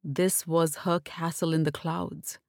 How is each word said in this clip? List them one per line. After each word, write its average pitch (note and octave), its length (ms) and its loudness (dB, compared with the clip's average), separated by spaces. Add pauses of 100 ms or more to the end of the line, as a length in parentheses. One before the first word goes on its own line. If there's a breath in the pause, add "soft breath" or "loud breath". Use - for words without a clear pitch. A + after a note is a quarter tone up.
This F3+ 420 0
was E3 300 2 (100)
her F3 140 2
castle E3 520 -2
in D#3+ 120 4
the D3+ 80 2
clouds. - 640 -6 (100)